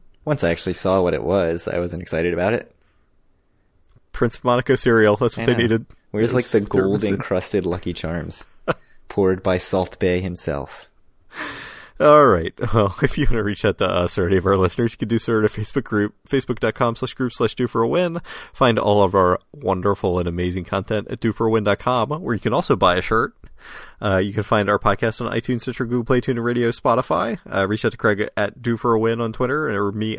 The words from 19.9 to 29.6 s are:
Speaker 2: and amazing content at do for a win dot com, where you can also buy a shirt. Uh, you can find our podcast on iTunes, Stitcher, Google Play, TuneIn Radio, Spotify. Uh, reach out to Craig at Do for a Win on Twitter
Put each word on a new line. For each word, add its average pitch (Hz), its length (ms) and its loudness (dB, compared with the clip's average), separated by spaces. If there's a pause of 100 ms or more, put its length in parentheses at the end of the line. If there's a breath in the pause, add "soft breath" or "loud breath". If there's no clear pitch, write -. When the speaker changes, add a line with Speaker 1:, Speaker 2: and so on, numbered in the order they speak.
Speaker 2:
and 87 80 -2
amazing 90 380 -2
content 104 460 -4
at 113 100 -8
do 113 100 0
for 113 160 0
a 110 40 2
win 110 140 2
dot 101 140 2
com, 123 300 0
where 180 260 -4
you 196 60 -2
can 113 140 0
also - 200 2
buy 90 220 4
a 87 60 0
shirt. 113 320 -2 (680 loud breath)
Uh, 98 160 2
you 98 160 0
can 107 100 -2
find 104 280 2
our 104 80 4
podcast 110 420 0
on 117 100 -6
iTunes, 117 300 -2
Stitcher, 127 240 -6
Google 117 200 -2
Play, 127 180 2
TuneIn 120 200 -4
Radio, 120 280 0
Spotify. 160 760 0
Uh, 98 220 0
reach 107 160 -2
out 110 80 0
to - 60 -16
Craig 104 360 0
at 104 280 -4
Do 117 160 -2
for 117 160 2
a 110 40 2
Win 113 220 0
on 113 140 -4
Twitter 139 420 -2